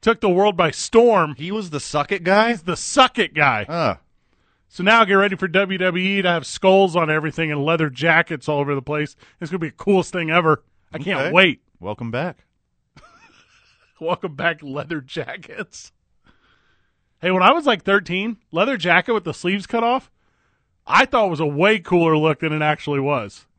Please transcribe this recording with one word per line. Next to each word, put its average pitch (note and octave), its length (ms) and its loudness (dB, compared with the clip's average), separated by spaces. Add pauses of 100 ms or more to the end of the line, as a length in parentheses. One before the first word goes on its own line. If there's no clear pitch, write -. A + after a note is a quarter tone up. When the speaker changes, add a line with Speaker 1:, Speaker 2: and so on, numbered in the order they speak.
Speaker 1:
Took A3+ 200 0
the A3 100 0
world F#3+ 260 2
by E3+ 140 2
storm. G3+ 640 2
Speaker 2:
He D#3 140 -10
was G3+ 200 -6
the D3 100 -4
suck C#3+ 320 -4
it F3+ 120 -6
guy? G#3 260 4
Speaker 1:
He's A3 120 -4
the F3 140 -4
suck - 420 2
it F#3+ 160 -2
guy. C3 300 2
Speaker 2:
Huh. D3 320 -2 (720)
Speaker 1:
So - 140 -10
now A3+ 200 6
get G3 100 0
ready G3 220 4
for F#3 120 -6
W F#3+ 300 0
W F3+ 260 -2 (140)
E G3 40 -2
to F3+ 60 0
have E3+ 180 -2
skulls F#3+ 500 4
on D#3+ 140 0
everything D#3 400 -2
and C#3+ 140 -4
leather D#3+ 260 0
jackets D#3 580 0
all D3 120 0
over C#3+ 140 -2
the C3+ 80 -6
place. D3 340 -6 (240)
It's E3 100 -10
gonna F3+ 100 -6
be D#3+ 80 -6
the - 80 -14
coolest F#3+ 360 0
thing E3 180 -4
ever. D#3+ 320 2 (300)
I D#3 60 -12
can't D#3+ 220 -4
Speaker 2:
Okay. C#3+ 120 -2
Speaker 1:
wait. E3+ 300 2 (180)
Speaker 2:
Welcome G#2 300 -10
back. C#3+ 340 -8 (520)
Speaker 1:
<laughs> - 1040 -20
Welcome E3 340 -4
back, E3 280 -4
leather D3 380 -8
jackets. - 920 -14 (1300)
Hey, F3+ 120 -2
when F#3 100 2
I G#3 100 8
was, D#4+ 140 0
like, A3 160 0
thirteen, G3 540 -2 (160)
leather A3+ 240 0
jacket F3+ 380 2
with G3 100 -4
the D#3+ 100 -6
sleeves F#3 320 -4
cut A#3 160 -2
off, A#3+ 280 -2 (760)
I A3 200 2
thought A#3 240 2
was D3+ 100 -4
a D#3+ 60 0
way F3+ 340 2
cooler E3 360 2
look D3+ 240 0
than D#3 120 -4
it D#3 100 -2
actually D3 380 -2
was. C3+ 460 -4 (120)